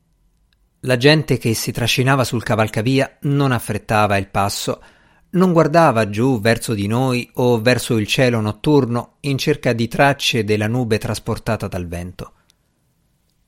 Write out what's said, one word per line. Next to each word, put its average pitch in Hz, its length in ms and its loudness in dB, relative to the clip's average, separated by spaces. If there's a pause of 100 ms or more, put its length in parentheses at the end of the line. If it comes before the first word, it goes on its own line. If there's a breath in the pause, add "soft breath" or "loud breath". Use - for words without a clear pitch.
(800)
La 127 160 0
gente 143 420 2
che 117 160 0
si - 160 -6
trascinava 127 540 0
sul 110 180 -4
cavalcavia 113 760 -2
non 143 320 0
affrettava 107 640 0
il 98 100 -2
passo, - 560 -4 (520 soft breath)
non 185 180 4
guardava 147 580 4
giù 113 320 0
verso 113 320 0
di 101 120 -4
noi 123 400 -2 (100)
o 123 220 2
verso 117 380 0
il 107 100 0
cielo 120 360 2
notturno 120 800 0
in 139 180 -4
cerca 139 340 -2
di 113 160 -2
tracce 139 560 0
della 107 220 0
nube 113 320 -2
trasportata 110 680 -6
dal 90 180 -8
vento. 87 460 -12 (1160)